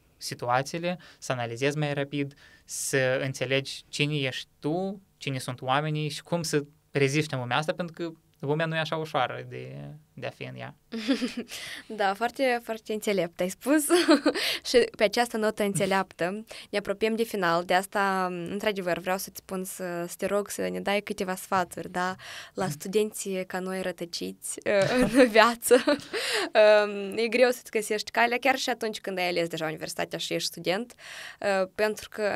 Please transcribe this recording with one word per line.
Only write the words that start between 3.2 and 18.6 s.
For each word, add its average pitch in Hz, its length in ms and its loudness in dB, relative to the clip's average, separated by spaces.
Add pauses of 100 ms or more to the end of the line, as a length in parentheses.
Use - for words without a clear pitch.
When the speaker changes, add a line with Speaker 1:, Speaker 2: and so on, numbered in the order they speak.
Speaker 1:
înțelegi 135 640 -2
cine 147 280 0
ești 135 320 -4 (100)
tu, 190 420 -2 (160)
cine 135 220 -6
sunt 127 240 -8
oamenii 151 460 0
și 147 140 -8
cum 170 200 -2
să 151 220 0 (260)
reziști 143 440 2
în 127 60 -4
lumea 123 160 -2
asta, 156 160 0
pentru 165 220 -8
că 170 180 -8 (340)
lumea 156 200 0
nu 160 80 -4
e 160 40 0
așa 160 180 -2
ușoară 127 520 -2
de, 127 260 -12 (380)
de 127 140 -10
a 123 40 -6
fi - 140 -14
în 127 120 -12
ea. 123 180 -12 (140)
Speaker 2:
<laughs> 220 180 -8 (800)
Da, 202 280 0
foarte, 240 500 0
foarte 220 280 -8
înțelept 196 480 0
ai 180 80 2
spus. 285 360 2 (420)
<laughs> - 420 0
Și 240 280 6
pe 220 80 4
această 233 320 2
notă 214 260 0
înțeleaptă 196 840 0 (260)
ne 202 80 -2
apropiem 208 380 0
de 226 60 0
final. 180 420 2
De 180 100 2
asta, 190 520 2
într-adevăr, 180 720 -2